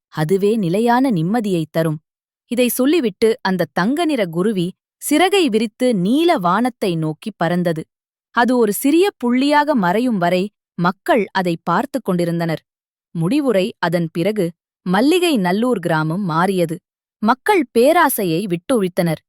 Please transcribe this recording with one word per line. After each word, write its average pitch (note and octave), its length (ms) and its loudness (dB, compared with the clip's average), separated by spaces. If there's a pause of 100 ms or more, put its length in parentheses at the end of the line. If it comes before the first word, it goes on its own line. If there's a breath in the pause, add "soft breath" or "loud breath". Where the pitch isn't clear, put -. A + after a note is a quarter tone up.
அதுவே F#3+ 480 0
நிலையான A#3 560 0
நிம்மதியை F#3 600 -2
தரும்." D#3+ 280 -2 (520)
இதை A#3+ 160 0
சொல்லிவிட்டு B3 760 0
அந்த F#3 320 -2
தங்க C4+ 320 0
நிற C4 200 -2
குருவி F3+ 480 -2 (280)
சிறகை E4+ 480 2
விரித்து A3+ 460 -2
நீல C#4 420 2
வானத்தை G3 580 -2
நோக்கி D#3 420 -6
பறந்தது. E3+ 460 -2 (520)
அது B3 220 2
ஒரு G#3+ 160 2
சிறிய E4 440 2
புள்ளியாக C#4+ 560 0
மறையும் G#3+ 440 0
வரை F3+ 340 0 (240)
மக்கள் F#3+ 560 0
அதை F3 320 -2
பார்த்து G#3+ 380 -2
கொண்டிருந்தனர். E3+ 640 -2 (460)
முடிவுரை G#3 680 0
அதன் E3+ 320 -2
பிறகு F3 400 -2 (340)
மல்லிகை D4 520 2
நல்லூர் G3+ 420 0
கிராமம் D#3+ 420 -2
மாறியது. E3+ 580 -2 (400)
மக்கள் B3+ 540 0
பேராசையை A#3+ 720 2
விட்டொழித்தனர். F3+ 840 -2